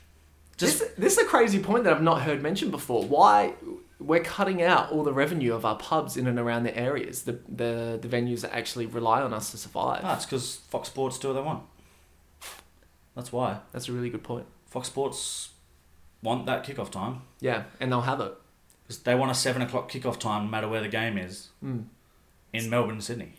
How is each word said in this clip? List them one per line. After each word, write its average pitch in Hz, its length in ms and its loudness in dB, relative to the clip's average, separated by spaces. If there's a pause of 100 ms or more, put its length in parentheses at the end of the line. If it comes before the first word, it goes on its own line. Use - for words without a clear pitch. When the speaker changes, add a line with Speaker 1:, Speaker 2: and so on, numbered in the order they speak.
(580)
Speaker 1:
Just 262 220 4
Speaker 2:
This, 440 180 -2
this 262 220 4
is - 40 6
a - 40 2
crazy 220 320 4
point 226 240 2
that 170 100 6
I've 147 80 4
not 160 220 4
heard 143 180 0
mentioned 180 300 0
before. 120 320 0
Why 190 500 8 (460)
we're 165 240 2
cutting 190 400 0
out 170 280 4
all 151 120 0
the 143 100 2
revenue 139 400 2
of 113 120 -2
our 110 120 2
pubs - 400 -2
in 127 80 0
and 123 140 2
around 120 240 0
the 117 120 -2
areas, 123 480 -2
the, 123 100 -4 (140)
the, 117 540 -4
the 120 60 -8
venues 120 340 0
that - 140 -6
actually 117 320 -4
rely 117 340 2
on 123 140 -2
us - 160 -6
to 110 60 -14
survive. - 460 -2
Speaker 1:
Ah, 180 120 0
it's - 100 -6
'cause - 440 -6
Fox - 200 -4
Sports 131 300 -4
do 139 80 -4
what 131 80 -2
they 135 60 -2
want. 151 220 -6 (1500)
That's 123 160 -10
why. 131 280 -2 (120)
Speaker 2:
That's 123 160 -10
a 123 60 -6
really 123 160 -4
good 107 140 -8
point. 123 220 -8 (200)
Speaker 1:
Fox - 220 -8
Sports - 600 -4 (720)
want 120 260 -2
that 127 180 -2
kickoff 107 260 -8
time. 110 300 -6 (180)
Speaker 2:
Yeah, 117 240 -2 (160)
and 127 120 -2
they'll 120 100 2
have 131 180 -2
it. 98 140 -6 (540)
Speaker 1:
'Cause - 120 -14
they 123 160 4
want 131 160 2
a 123 40 0
seven 127 260 0
o'clock 123 280 -2
kickoff 127 300 -4
time 104 260 -2
no 107 60 -4
matter 107 160 -2
where 110 140 -2
the 107 80 -4
game 110 280 0
is 92 320 -8 (140)
Speaker 2:
Mm. 120 220 -6 (680)
Speaker 1:
in 113 160 -4
Melbourne 117 260 0
and 104 80 -8
Sydney. 110 360 -10